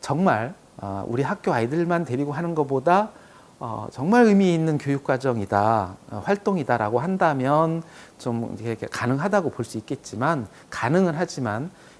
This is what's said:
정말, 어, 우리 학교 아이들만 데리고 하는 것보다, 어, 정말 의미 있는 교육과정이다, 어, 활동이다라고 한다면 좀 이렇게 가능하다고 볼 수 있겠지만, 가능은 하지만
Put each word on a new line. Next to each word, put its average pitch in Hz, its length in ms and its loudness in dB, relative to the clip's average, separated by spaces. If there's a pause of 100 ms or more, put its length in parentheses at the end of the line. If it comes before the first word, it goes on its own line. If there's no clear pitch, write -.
정말, 143 540 0 (240)
어, 98 300 -8
우리 123 140 -2
학교 190 300 -2
아이들만 165 520 0
데리고 143 280 -4
하는 170 220 -6
것보다, 156 560 2 (480)
어, 110 320 -8
정말 214 340 4
의미 196 300 6
있는 160 240 2
교육과정이다, 113 1160 0 (140)
어, 104 140 -8
활동이다라고 127 760 0
한다면 160 840 0 (360)
좀 117 420 -4
이렇게 113 260 -6
가능하다고 147 640 0
볼 117 140 -6
수 - 140 -8
있겠지만, 127 680 -4 (240)
가능은 170 460 2
하지만 135 540 -4 (300)